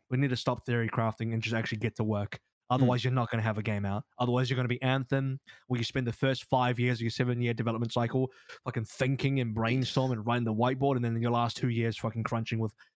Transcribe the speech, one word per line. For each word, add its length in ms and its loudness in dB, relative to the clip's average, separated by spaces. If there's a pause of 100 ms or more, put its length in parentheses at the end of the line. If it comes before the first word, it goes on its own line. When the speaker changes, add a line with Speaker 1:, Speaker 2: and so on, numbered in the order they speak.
(100)
Speaker 1:
we 80 0
need 120 4
to 60 0
stop 300 -2
theory 220 0
crafting 440 0
and 100 -2
just 120 -2
actually 240 -2
get 180 -2
to 80 0
work." 360 -2 (300)
Speaker 2:
Mm. 60 2
Speaker 1:
Otherwise, 280 4
you're 80 2
not 180 0
gonna 120 0
have 160 0
a 40 -2
game 240 -2
out. 180 -2 (140)
Otherwise, 320 2
you're 60 -2
gonna 120 0
be 140 -2
Anthem, 580 0 (280)
where 100 0
you 60 0
spend 220 -2
the 60 0
first 320 0
five 340 2
years 200 2
of 40 -6
your 80 -2
seven-year 440 0
development 380 -2
cycle 380 0 (340)
fucking 200 -4
thinking 560 0
and 160 -2
brainstorming 560 2
and 140 -4
writing 180 2
the 100 0
whiteboard, 420 2
and 80 0
then 160 0
your 120 2
last 240 2
two 140 0
years 280 0
fucking 260 -4
crunching 340 -2
with 160 -2 (220)